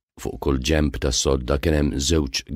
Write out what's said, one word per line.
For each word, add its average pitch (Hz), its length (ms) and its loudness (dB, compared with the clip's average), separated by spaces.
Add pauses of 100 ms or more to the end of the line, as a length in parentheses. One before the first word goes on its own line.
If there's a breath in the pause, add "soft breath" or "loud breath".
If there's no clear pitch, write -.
(200)
fuq - 200 -8
kull 67 200 0
ġenb 76 400 2
tas-sodda 69 600 0
kien 78 160 2
hemm 73 200 2
żewġ 69 480 0 (120)